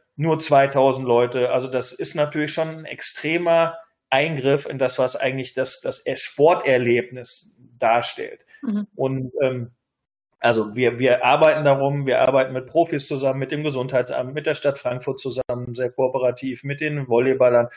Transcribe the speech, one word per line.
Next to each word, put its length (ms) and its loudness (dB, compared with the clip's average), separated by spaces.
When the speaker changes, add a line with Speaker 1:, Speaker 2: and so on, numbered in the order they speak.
Speaker 1:
nur 200 0
zweitausend 680 4
Leute, 420 2
also 180 0
das 260 -4
ist 200 -6
natürlich 400 -2
schon 140 -2
ein 180 -12
extremer 920 0
Eingriff 560 0
in 100 -8
das, 220 -2
was 160 0
eigentlich 400 -6
das, 260 -4
das 220 -8
Sporterlebnis 1400 0
darstellt. 680 -2
Speaker 2:
Mhm. 340 -4
Speaker 1:
Und, 360 -4
ähm, 300 -2
also 340 0
wir, 240 0
wir 240 2
arbeiten 400 4
darum, 420 2
wir 140 2
arbeiten 340 2
mit 120 -6
Profis 420 -2
zusammen, 320 -2
mit 120 -6
dem 120 -4
Gesundheitsamt, 720 -2
mit 120 -6
der 80 0
Stadt 240 -2
Frankfurt 420 -6
zusammen, 560 -6
sehr 160 -4
kooperativ, 720 -2
mit 180 -6
den 260 -4
Volleyballern 680 4